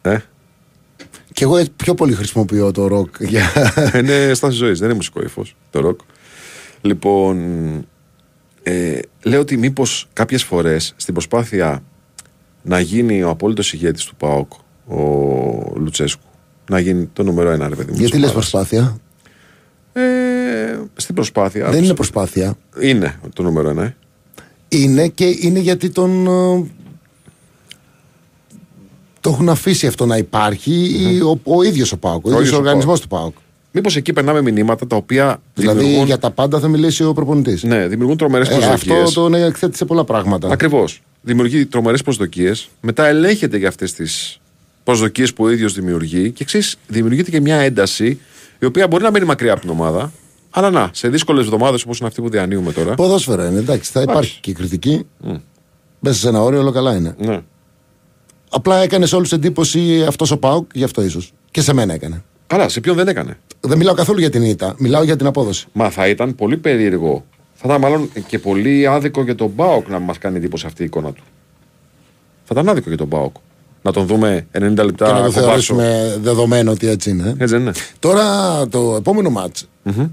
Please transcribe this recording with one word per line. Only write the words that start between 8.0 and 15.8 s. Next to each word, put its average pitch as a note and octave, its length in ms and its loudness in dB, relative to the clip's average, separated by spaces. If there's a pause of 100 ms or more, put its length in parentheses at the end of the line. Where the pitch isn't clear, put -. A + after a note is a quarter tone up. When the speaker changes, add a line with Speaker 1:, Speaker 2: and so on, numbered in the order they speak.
Speaker 1:
ε, F2 360 -4 (240)
λέω B2 160 2
ότι C#3 180 0
μήπως C3 560 -2
κάποιες B2 300 -2
φορές D#2+ 540 -2
στην - 160 -8
προσπάθεια F2 720 -2 (800)
να F2+ 160 0
γίνει G2+ 440 0
ο E2+ 60 0
απόλυτος G2+ 440 -2
ηγέτης D#2+ 320 -4
του - 100 -20
παοκ, C#2+ 360 -2 (360)
ο D#2+ 120 -6 (760)
Λουτσέσκου, - 480 -6 (460)